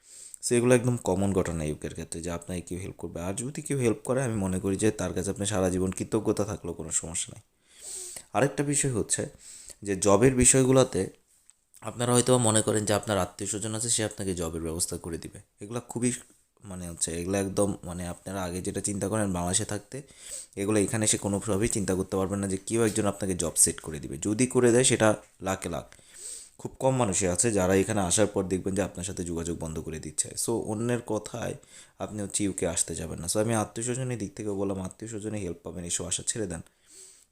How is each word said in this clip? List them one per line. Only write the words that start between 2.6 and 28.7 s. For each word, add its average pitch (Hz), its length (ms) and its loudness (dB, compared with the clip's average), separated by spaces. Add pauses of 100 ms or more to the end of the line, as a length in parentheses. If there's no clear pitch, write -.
কেউ 87 180 -8
হেল্প 90 200 -10
করবে। 85 220 -10
আর 95 140 -4
যদি 143 280 -8
কেউ 139 160 -2
হেল্প 117 260 4
করে 131 180 0
আমি 117 120 0
মনে 95 260 0
করি 98 160 2
যে 107 140 4
তার 90 220 -2
কাছে 92 180 -2
আপনি 101 160 -2
সারা 95 240 2
জীবন 92 200 2
কৃতজ্ঞতা 104 540 0
থাকলেও 98 300 -6
কোনো 82 160 -10
সমস্যা - 440 -4
নাই। - 80 -20 (920)
আরেকটা 139 300 2
বিষয় 139 300 0
হচ্ছে 101 340 0 (560)
যে 101 140 0
জবের 104 380 8
বিষয়গুলোতে 127 760 4 (720)
আপনারা 113 320 -2
হয়তো 123 260 6
মনে 110 240 4
করেন 107 220 0
যে 104 100 2
আপনার 101 240 0
আত্মীয় 95 320 -4
স্বজন 110 240 -6
আছে 117 160 -4
সে 113 140 0
আপনাকে 98 300 -4
জবের 82 280 -4
ব্যবস্থা 82 340 -4
করে 82 220 -8
দিবে, - 200 -14 (220)
এগুলো 113 200 -8
খুবই 123 320 -2 (580)
মানে 90 200 -10
হচ্ছে - 180 -4 (100)
এগুলো 92 260 -2
একদম 98 240 0 (200)
মানে 87 140 -8 (120)
আপনারা 95 320 -8
আগে 90 200 -6
যেটা 98 220 -4
চিন্তা 98 240 -2
করেন 107 140 0 (100)
বাংলাদেশে 90 360 0
থাকতে, - 240 -8 (640)
এগুলো 107 240 2
এখানে 110 240 0
এসে 110 180 4
কোনোভাবেই 101 500 0
চিন্তা 95 220 0
করতে 92 220 -2
পারবেন 95 220 0
না 98 100 -2
যে 98 60 -2 (100)
কেউ 113 200 2
একজন 101 240 2
আপনাকে 95 300 -2
জব 80 120 -2 (100)
সেট - 220 2
করে 78 160 -8
দিবে। 67 140 -8 (100)
যদি 107 180 2 (100)
করে 123 200 6
দেয় 127 160 8
সেটা 110 180 6 (400)
লাখে 95 260 -2
লাখ। 67 120 -6 (760)
খুব - 120 -10 (100)
কম 131 200 4
মানুষই 92 320 2
আছে 120 140 4 (100)
যারা 92 240 4
এখানে 107 260 0
আসার 98 260 4
পর 101 80 0 (100)
দেখবেন 95 260 -2